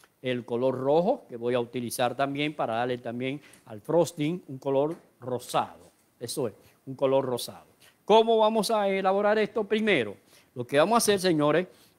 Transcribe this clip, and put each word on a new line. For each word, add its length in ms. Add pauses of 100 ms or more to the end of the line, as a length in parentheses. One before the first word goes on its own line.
(220)
el 220
color 320
rojo, 520
que 80
voy 180
a 60
utilizar 560
también 380
para 200
darle 240
también 420 (260)
al 140
frosting 680
un 100
color 380 (240)
rosado. 720 (280)
Eso 300
es, 60 (320)
un 80
color 300
rosado. 420 (380)
¿Cómo 340
vamos 320
a 180
elaborar 500
esto? 260
Primero, 520 (380)
lo 120
que 120
vamos 160
a 40
hacer, 220
señores, 480 (300)